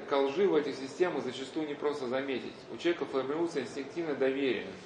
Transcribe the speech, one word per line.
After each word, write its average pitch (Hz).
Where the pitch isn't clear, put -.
к 147
лжи 139
в 170
этих 139
системах 135
зачастую 131
не 147
просто 139
заметить. 127
У 117
человека 165
формируется 147
инстинктивное 143
доверие 131